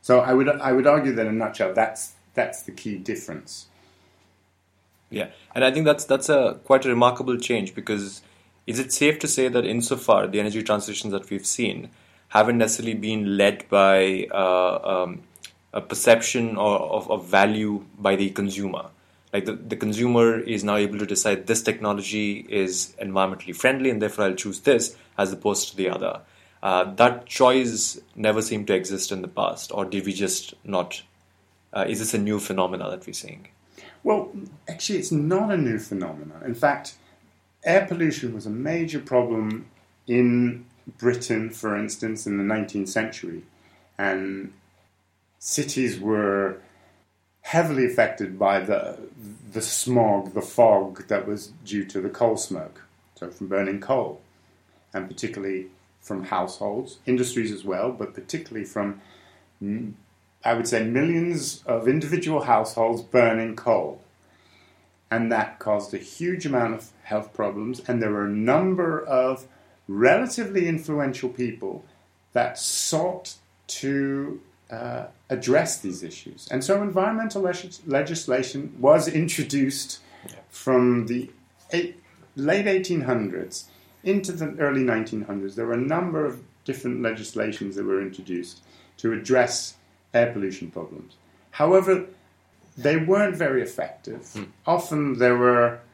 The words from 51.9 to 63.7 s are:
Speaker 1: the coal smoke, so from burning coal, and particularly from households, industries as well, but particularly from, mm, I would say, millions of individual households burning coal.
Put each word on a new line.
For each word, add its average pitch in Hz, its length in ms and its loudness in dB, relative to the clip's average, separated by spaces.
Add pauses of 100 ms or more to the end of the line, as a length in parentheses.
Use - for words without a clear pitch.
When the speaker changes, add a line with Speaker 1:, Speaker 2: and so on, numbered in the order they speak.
Speaker 1:
the 95 80 -4
coal 113 280 2
smoke, 80 460 -10 (340)
so 87 140 -12
from 92 180 -12
burning 98 320 -2
coal, 120 400 -2 (720)
and 95 140 -6
particularly 95 580 -8 (340)
from 95 240 -8
households, 104 840 -4
industries 120 460 0
as 95 120 -10
well, 101 280 -2
but 110 200 -10
particularly 110 520 -10
from, 101 360 -6 (600)
mm, 104 300 -6 (520)
I 117 100 2
would 117 120 -2
say, 110 160 0
millions 160 840 0
of 113 220 0
individual 151 560 0
households 117 600 2
burning 113 520 2
coal. 87 460 0 (1120)